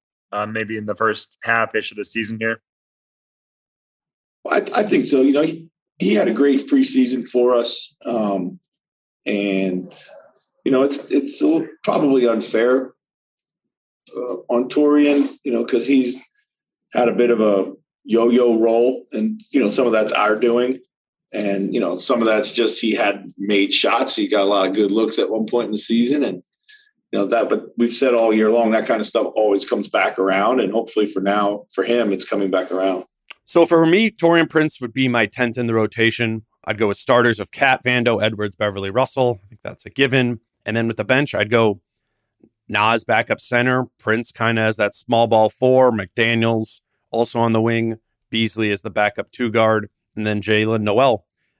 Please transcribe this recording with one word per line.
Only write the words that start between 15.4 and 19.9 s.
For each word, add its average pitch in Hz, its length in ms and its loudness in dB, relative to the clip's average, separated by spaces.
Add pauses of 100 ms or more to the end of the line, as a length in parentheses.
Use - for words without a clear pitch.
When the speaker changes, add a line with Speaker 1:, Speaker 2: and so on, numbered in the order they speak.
Speaker 2:
you 135 100 -4
know, 117 100 0
'cause 117 240 0
he's 127 340 2 (720)
had 120 140 2
a 104 80 0
bit 120 140 4
of 117 100 2
a 101 320 2 (320)
yo-yo 117 540 4
role, 117 560 2
and, 110 260 -4 (120)
you 143 100 2
know, 104 80 2
some 127 160 2
of 113 80 2